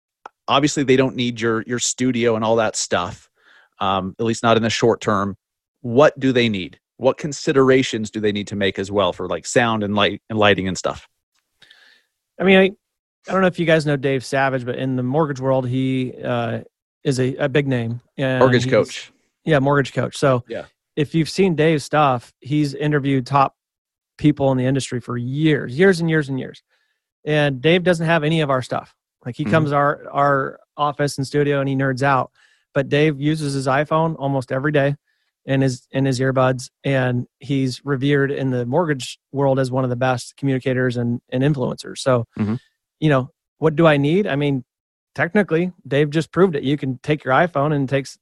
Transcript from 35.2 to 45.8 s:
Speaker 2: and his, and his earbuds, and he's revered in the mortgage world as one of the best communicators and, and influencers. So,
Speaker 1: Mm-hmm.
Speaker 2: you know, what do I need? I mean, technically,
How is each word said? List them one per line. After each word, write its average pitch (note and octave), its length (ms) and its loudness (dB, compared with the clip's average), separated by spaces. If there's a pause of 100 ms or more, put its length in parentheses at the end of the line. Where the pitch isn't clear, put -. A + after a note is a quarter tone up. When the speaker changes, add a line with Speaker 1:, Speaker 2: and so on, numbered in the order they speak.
Speaker 2:
and C3+ 160 2
his, B2+ 300 -2
and C3+ 140 0
his B2+ 140 0
earbuds, C3 500 0 (140)
and B2+ 420 0 (120)
he's C3+ 460 -4
revered C#3 460 0
in C#3 200 -2
the B2 160 -2
mortgage C#3+ 520 -2 (140)
world C3+ 260 2
as C3 120 0
one C3 140 -2
of B2 60 -2
the A#2+ 60 -4
best B2+ 400 -2
communicators B2+ 600 0
and, A#2+ 220 -2 (100)
and B2+ 120 -2
influencers. C#3 560 -2
So, B2 280 0 (120)
Speaker 1:
Mm-hmm. G#2+ 160 0 (460)
Speaker 2:
you D#3 80 2
know, C3+ 220 0 (280)
what D#3 180 0
do E3 100 6
I D3+ 100 4
need? D#3+ 300 2
I C#3 100 -4
mean, C#3 280 -2 (500)
technically, E3+ 580 0 (160)